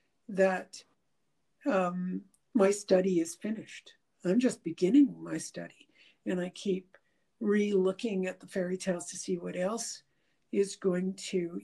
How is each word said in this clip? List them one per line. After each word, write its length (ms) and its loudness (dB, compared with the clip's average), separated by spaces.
that, 560 0
um, 580 -2
my 160 6
study 500 2
is 160 -4
finished. 580 -10
I'm 160 4
just 240 0
beginning 580 4
my 160 -8
study, 500 -14
and 160 -2
I 100 -4
keep 460 -6
re-looking 840 0
at 140 -8
the 60 -20
fairy 300 -4
tales 340 -4
to 60 -12
see 220 -6
what 180 -8
else 460 -4
is 220 0
going 400 -2
to 500 -4